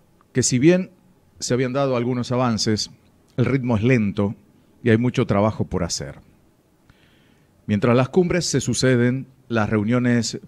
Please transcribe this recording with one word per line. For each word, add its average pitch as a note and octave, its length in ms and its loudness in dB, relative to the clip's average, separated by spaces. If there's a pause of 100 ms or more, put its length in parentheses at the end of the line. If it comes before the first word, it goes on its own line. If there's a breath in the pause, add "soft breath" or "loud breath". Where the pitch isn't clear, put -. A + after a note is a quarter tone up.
(340)
que B2+ 100 0
si B2+ 160 0
bien F3+ 320 4 (480)
se - 140 -6
habían B2+ 180 -2
dado C3+ 240 0
algunos B2 380 -2
avances, A2+ 580 -2 (460)
el B2 80 2
ritmo A#2+ 320 0
es G2 60 -2
lento G#2+ 520 0 (480)
y A#2+ 60 0
hay A2 80 6
mucho B2 280 0
trabajo G2+ 400 0
por F2 200 -4
hacer. C#2+ 340 -10 (1500 soft breath)
Mientras G#2 280 2
las B2+ 140 2
cumbres F3 360 0
se - 140 -2
suceden, B2+ 680 0 (200)
las A2 220 0
reuniones A#2 800 0